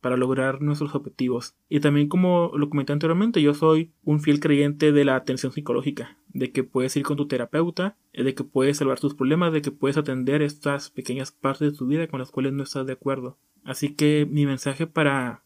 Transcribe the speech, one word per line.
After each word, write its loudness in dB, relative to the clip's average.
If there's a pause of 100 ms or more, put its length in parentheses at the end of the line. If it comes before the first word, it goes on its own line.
para 0
lograr 0
nuestros -2
objetivos. -4 (120)
Y 0
también, 2
como 2
lo 0
comenté -2
anteriormente, 2
yo 4
soy 2 (120)
un 2
fiel 2
creyente 2
de 6
la 4
atención -4
psicológica, -6
de -6
que 0
puedes -2
ir 0
con -4
tu -2
terapeuta, -2 (160)
de -2
que -6
puedes 0
salvar 0
tus -2
problemas, 2
de 0
que -4
puedes -2
atender 0
estas -4
pequeñas -8
partes -2
de -8
tu -6
vida 0
con -8
las -8
cuales -2
no -4
estás -6
de -6
acuerdo. -6 (240)
Así -6
que 2
mi 2
mensaje -4
para -2